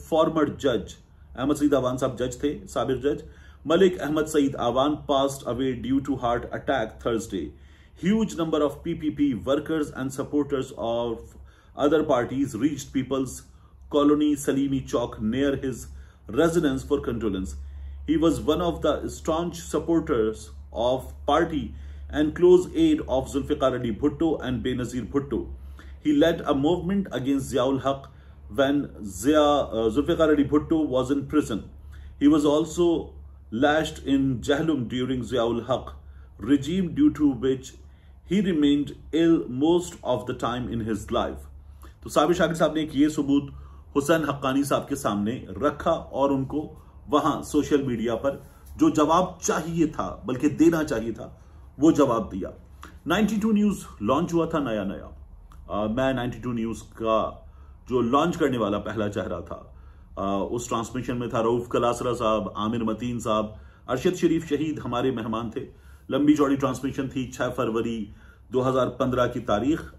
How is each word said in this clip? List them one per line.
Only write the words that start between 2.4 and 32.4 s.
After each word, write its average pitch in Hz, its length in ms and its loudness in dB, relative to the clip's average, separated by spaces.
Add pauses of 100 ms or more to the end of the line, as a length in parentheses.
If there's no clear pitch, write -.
थे, - 240 -4
साबिर 131 300 -2
जज, 139 260 -2 (440)
मलिक 180 300 6
अहमद 151 280 0
सईद 139 300 2
आवान 131 420 2 (140)
passed 139 360 0
away 123 380 -2
due 135 200 0
to 139 200 -2
heart 120 200 0
attack 117 600 -4
Thursday। 101 380 -4 (600)
Huge 208 340 2
number 156 260 0
of 139 60 0 (120)
पीपीपी 143 600 -2
workers 147 420 0
and 135 220 -6
supporters 135 680 -2
of 117 380 -2 (600)
other 151 320 4
parties 123 520 0
reached 147 340 -2
People's 131 440 -4 (540)
Colony, 147 400 4
Salimi 135 580 0
Chowk, 120 420 -2
near 135 300 0
his 127 100 -4 (520)
residence 151 560 2
for 139 180 0
condolence. 107 540 -4 (520)
He 160 100 2
was 151 240 2
one 156 200 0
of 170 200 -2
the 143 280 0
staunch 170 520 -4
supporters 151 880 -2 (200)
of 127 420 0 (120)
party 156 480 2 (360)
and 151 260 0
close 180 400 8
aide 156 260 4
of 131 260 0
Zulfiqar 135 520 0
Ali 117 140 -2
Bhutto 147 480 0
and 127 220 -4
Benazir 123 440 -4
Bhutto. 117 400 -4 (540)
He 151 120 2
led 160 280 4
a 143 120 0
movement 175 580 0
against 127 420 -2
Ziaul 131 280 2
Haq 135 280 -4 (400)
when 139 400 2 (160)
Zia, 107 360 2
uh, 131 480 2
Zulfiqar 147 380 2
Ali 147 160 6
Bhutto 151 420 2
was 127 260 0
in 139 160 -2
prison. 143 420 0 (500)
He 143 80 6
was 147 180 6